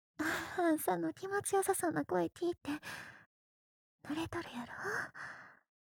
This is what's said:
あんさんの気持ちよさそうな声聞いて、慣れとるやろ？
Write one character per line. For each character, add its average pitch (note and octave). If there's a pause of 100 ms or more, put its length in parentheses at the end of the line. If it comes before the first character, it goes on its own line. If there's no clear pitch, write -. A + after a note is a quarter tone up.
(580)
あ E4+
ん D#4
さ F#4
ん F4
の D#4+
気 -
持 G4+
ち -
よ G4
さ F#4+
そ F4
う D4+
な C#4+
声 E4+
聞 E4+
い E4+
て、 - (1400)
慣 D4
れ E4
と E4
る -
や A#3+
ろ？ - (1200)